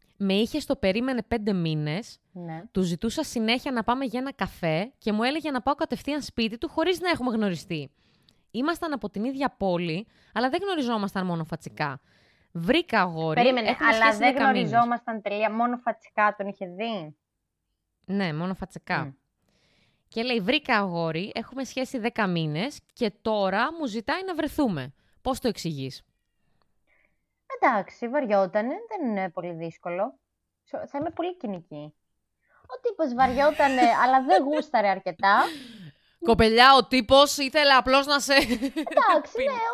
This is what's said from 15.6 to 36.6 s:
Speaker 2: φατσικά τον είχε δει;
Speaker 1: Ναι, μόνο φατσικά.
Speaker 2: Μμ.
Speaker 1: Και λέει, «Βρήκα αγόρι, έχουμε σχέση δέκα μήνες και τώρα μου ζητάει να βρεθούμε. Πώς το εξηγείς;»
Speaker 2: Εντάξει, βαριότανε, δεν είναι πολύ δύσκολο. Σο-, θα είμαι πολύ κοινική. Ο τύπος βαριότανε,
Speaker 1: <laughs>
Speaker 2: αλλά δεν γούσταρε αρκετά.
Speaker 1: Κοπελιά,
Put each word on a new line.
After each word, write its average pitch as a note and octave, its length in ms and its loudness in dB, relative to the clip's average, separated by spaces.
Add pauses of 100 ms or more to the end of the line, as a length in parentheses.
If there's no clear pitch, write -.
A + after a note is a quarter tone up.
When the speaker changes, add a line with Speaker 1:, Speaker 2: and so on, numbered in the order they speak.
Speaker 2:
φατσικά G#3+ 600 0
τον G3 100 -6
είχε G3 180 -10
δει; F3+ 500 -8 (880)
Speaker 1:
Ναι, F#3+ 280 -2
μόνο F3 220 -4
φατσικά. F3 500 -6
Speaker 2:
Μμ. C#3 60 -10 (1000)
Speaker 1:
Και A3+ 140 -6
λέει, A#3+ 180 -2
«Βρήκα C4 380 0
αγόρι, E3+ 560 -2
έχουμε B3+ 300 -8
σχέση C4 340 -6
δέκα G#3 280 -2
μήνες E3+ 540 -4 (120)
και A3 200 -4 (100)
τώρα G#3+ 560 -2
μου D#4 80 -6
ζητάει B3+ 380 -6
να F#4+ 100 -6
βρεθούμε. C4 580 -2 (300)
Πώς B3+ 160 -4
το B3+ 100 -2
εξηγείς;» C#3 540 -6 (1600)
Speaker 2:
Εντάξει, A#3+ 480 0
βαριότανε, G#3+ 680 0 (140)
δεν F4+ 200 -4
είναι F#3+ 220 -4
πολύ F3 220 -10
δύσκολο. F3 640 -6 (500)
Σο-, - 180 -10
θα - 120 -10
είμαι D#4+ 120 -4
πολύ F4 260 -6
κοινική. E3+ 580 -12 (720)
Ο - 160 -16
τύπος E4 320 -2
βαριότανε, C4 680 2 (120)
Speaker 1:
<laughs> - 80 2
Speaker 2:
αλλά C4 200 4
δεν C4 200 4
γούσταρε C4+ 460 0
αρκετά. F#3+ 540 2 (840)
Speaker 1:
Κοπελιά, A#3 500 8